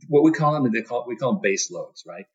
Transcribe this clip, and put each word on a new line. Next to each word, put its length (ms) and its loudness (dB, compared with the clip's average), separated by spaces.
what 160 4
we 80 6
call 220 0
them, 180 0
they 100 -2
call, 260 -6
we 80 -6
call 180 -2
them 80 -4
base 300 -2
loads, 340 -14
right? 300 -16